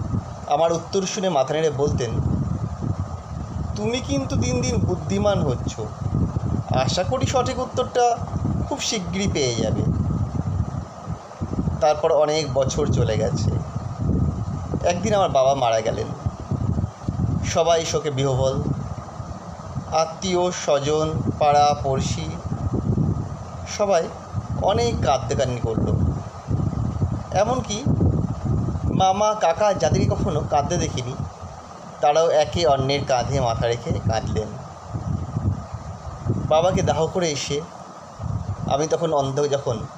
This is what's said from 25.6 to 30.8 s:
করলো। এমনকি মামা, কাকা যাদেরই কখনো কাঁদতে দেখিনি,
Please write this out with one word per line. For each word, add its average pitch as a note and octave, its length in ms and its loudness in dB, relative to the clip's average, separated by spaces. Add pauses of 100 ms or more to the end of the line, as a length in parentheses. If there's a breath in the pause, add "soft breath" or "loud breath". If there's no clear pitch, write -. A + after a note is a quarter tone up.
করলো। A2+ 320 0 (1400)
এমনকি A3 500 0 (1120)
মামা, G3+ 400 4
কাকা F#3+ 400 2
যাদেরই - 320 2
কখনো F#3 340 0 (100)
কাঁদতে D#3+ 260 2
দেখিনি, D3+ 380 -2 (840)